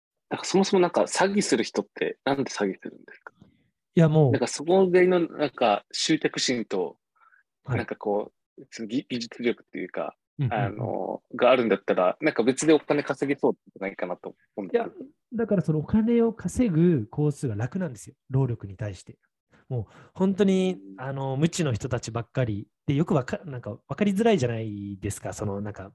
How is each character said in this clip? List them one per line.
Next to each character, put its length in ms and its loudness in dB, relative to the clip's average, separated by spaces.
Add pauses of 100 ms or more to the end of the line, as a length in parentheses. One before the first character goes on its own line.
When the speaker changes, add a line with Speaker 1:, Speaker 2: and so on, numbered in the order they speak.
(280)
Speaker 1:
な 80 -6
ん 20 -4
か、 60 -12
そ 140 0
も 60 4
そ 120 2
も、 40 6
な 80 6
ん 20 -10
か、 120 2
詐 300 0
欺 80 2
す 160 0
る 80 2
人 180 -4
っ 120 -10
て 300 -4
な 100 0
ん 100 0
で 0 -
詐 220 -4
欺 120 -4
す 100 -14
る 60 -14
ん 100 -20
で 100 -20
す 60 -20
か？ 120 -20 (600)
Speaker 2:
い 60 6
や、 80 8
も 200 6
う 40 4
Speaker 1:
な 40 4
ん 40 0
か、 60 0
そ 180 -6
こ 260 4
で 160 6
の、 140 4
な 260 -2
ん 40 -2
か、 400 2
執 280 0
着 200 -2
心 280 -2
と、 320 -4 (680)
Speaker 2:
は 100 -4
い。 40 0
Speaker 1:
な 60 -2
ん 20 -12
か、 100 -8
こ 360 -4 (260)
う、 120 -20
そ 120 -12
の、 60 -8
ぎ-、 200 -4
技 100 -6
術 240 -12
力 240 -2
っ 40 -20
て 80 -10
い 80 -6
う 20 -10
か、 260 -8 (240)
Speaker 2:
う 40 -2
ん 20 0
う 40 0
ん 40 -8
う 20 -2
ん。 40 0
Speaker 1:
あ 100 0
の、 540 -6 (120)
が 160 6
あ 60 6
る 80 4
ん 40 2
だ 80 4
っ 60 0
た 120 0
ら、 260 2
な 120 0
ん 20 -6
か、 80 2
別 240 0
で 60 8
お 60 8
金 240 0
稼 300 -2
げ 60 -6
そ 120 2
う 40 0
じ 60 -20 (200)
ゃ 20 -16
な 60 -4
い 80 -12
か 100 -6
な 100 -6
と 120 -12
思 80 -16 (220)
う 60 -6
ん 40 -8
で 100 0
す 60 -4
け 60 -12
ど。 60 -18
Speaker 2:
い 40 -18
や、 60 -16 (260)
だ 140 -4
か 100 0
ら、 60 2
そ 100 -2
の、 60 0
お 60 -4
金 380 2
を 100 2
稼 360 -2
ぐ 380 4
コ 220 -2
ー 20 0
ス 180 -4
が 60 -4
楽 240 -4
な 100 -4
ん 40 -12
で 60 -16
す 100 -20
よ、 80 -20 (140)
労 160 0
力 200 -6
に 100 -14
対 180 -8
し 80 -18
て。 160 -20 (500)
も 220 -6
う 40 -20 (200)
本 220 0
当 80 4
に、 360 2
Speaker 1:
う 140 -20
ん。 60 -16
Speaker 2:
あ 120 -8
の、 240 -4
無 120 2
知 160 -2
の 80 0
人 160 -4
た 100 -2
ち 140 -10
ば 80 -4
っ 100 -10
か 140 0
り 240 -4 (180)
で、 80 0
よ 100 2
く 100 0
わ 100 0
か-、 200 -6
な 140 -10
ん 20 -14
か、 100 -10 (180)
わ 80 -8
か 80 0
り 80 2
づ 100 0
ら 80 4
い 80 4
じ 80 0
ゃ 20 2
な 120 -4
い 400 -8
で 100 -4
す 100 -8
か、 120 -8
そ 120 -6
の、 160 -4
な 100 -8
ん 20 -8
か、 220 -14